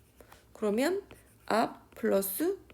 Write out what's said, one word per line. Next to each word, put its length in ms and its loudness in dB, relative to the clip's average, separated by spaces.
그러면 500 0
앞 480 -2
플러스 640 0